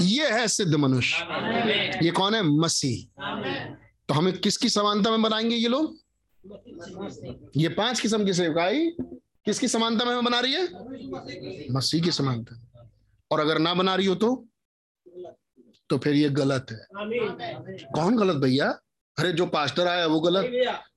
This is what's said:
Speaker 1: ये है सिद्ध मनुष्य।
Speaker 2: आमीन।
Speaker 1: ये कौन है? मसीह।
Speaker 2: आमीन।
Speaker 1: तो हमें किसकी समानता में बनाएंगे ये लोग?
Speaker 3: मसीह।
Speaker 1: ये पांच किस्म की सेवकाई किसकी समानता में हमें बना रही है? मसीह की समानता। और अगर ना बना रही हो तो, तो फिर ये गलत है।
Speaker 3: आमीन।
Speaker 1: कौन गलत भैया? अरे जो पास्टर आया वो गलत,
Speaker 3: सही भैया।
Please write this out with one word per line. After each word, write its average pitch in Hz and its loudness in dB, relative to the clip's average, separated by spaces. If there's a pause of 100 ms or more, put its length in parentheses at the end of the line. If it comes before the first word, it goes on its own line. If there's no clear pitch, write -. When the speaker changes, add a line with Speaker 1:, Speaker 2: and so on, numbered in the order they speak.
Speaker 1:
ये 233 4
है 220 2
सिद्ध 180 2
मनुष्य। 131 2
Speaker 2:
आमीन। - -2
Speaker 1:
ये 170 4
कौन 190 2
है? 220 0
मसीह। 147 0
Speaker 2:
आमीन। - -6 (320)
Speaker 1:
तो 147 0
हमें 185 2
किसकी 208 0
समानता 208 2
में 226 2
बनाएंगे 220 0
ये 233 0
लोग? 302 0 (500)
Speaker 3:
मसीह। 196 -10
Speaker 1:
ये 165 2
पांच 220 -2
किस्म 214 0
की 196 2
सेवकाई 180 2 (540)
किसकी 214 0
समानता 226 0
में 240 0
हमें 247 0
बना 240 2
रही 254 0
है? 339 -2 (1080)
मसीह 143 0
की 170 2
समानता। 131 -4 (640)
और 156 2
अगर 156 2
ना 165 2
बना 185 2
रही 190 2
हो 185 4
तो, 220 0 (1400)
तो 143 0
फिर 147 0
ये 147 4
गलत 139 0
है। 110 -12
Speaker 3:
आमीन। 214 -6 (680)
Speaker 1:
कौन 180 2
गलत 190 2
भैया? 135 2 (380)
अरे 151 0
जो 165 0
पास्टर 170 0
आया 175 0
वो 156 2
गलत, 175 2
Speaker 3:
सही 240 -4
भैया। 240 -2 (120)